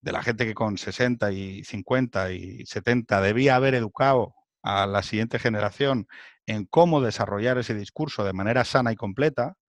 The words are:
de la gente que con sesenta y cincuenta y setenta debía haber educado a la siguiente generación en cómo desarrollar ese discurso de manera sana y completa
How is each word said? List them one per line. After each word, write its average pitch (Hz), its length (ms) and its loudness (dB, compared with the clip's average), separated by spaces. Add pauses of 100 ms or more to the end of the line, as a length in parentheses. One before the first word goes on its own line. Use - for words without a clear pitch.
de 123 120 -6
la 92 100 -2
gente 117 240 0
que 110 80 -4
con 104 240 -2
sesenta 117 540 -2
y 98 320 -8
cincuenta 107 680 -2
y 90 340 -12
setenta 113 540 0
debía 123 360 4
haber 131 180 4
educado 123 600 2 (280)
a 101 240 0
la 101 160 2
siguiente 113 360 -2
generación 110 720 0 (380)
en 104 200 -6
cómo 165 340 6
desarrollar 107 580 0
ese 117 160 -4
discurso 104 500 -6
de 95 80 -2
manera 110 320 2
sana 120 280 2
y 107 40 -4
completa 135 580 -2 (140)